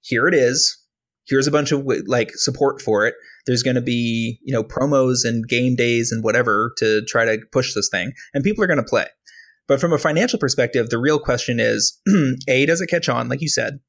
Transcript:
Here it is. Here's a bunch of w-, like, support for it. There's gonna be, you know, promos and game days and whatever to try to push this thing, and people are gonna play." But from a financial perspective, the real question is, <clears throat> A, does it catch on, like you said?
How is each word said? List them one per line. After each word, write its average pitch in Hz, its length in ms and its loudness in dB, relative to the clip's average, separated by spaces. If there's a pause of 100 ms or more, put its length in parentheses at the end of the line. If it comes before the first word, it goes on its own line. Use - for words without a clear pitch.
Here 123 260 0
it 180 80 2
is. 131 440 2 (480)
Here's 135 200 2
a 143 40 0
bunch 147 220 0
of 143 80 0
w-, 131 260 -2
like, 120 280 0
support 139 460 -2
for 107 260 2
it. 117 80 -2 (320)
There's 123 160 0
gonna 123 200 0
be, 117 600 -2
you 135 120 -6
know, 113 100 -2
promos 131 580 0
and 117 240 -2
game 123 300 0
days 120 340 0
and 113 140 -4
whatever 113 540 0
to 110 260 2
try 113 220 0
to 110 120 0 (140)
push 127 220 0
this 101 160 -2
thing, 95 220 -4 (200)
and 143 100 -2
people 208 220 0
are 175 40 -2
gonna 147 140 2
play." - 260 -2 (600)
But 135 120 2
from 170 120 2
a 147 60 2
financial 180 400 0
perspective, 120 500 0
the 117 100 -2
real 143 200 2
question 120 420 -2
is, 110 400 0 (240)
<clears throat> 131 240 -2
A, 135 160 4
does 165 160 2
it 180 60 -4
catch 160 240 -2
on, 120 180 -2
like 135 140 -4
you 160 60 -4
said? 131 400 -4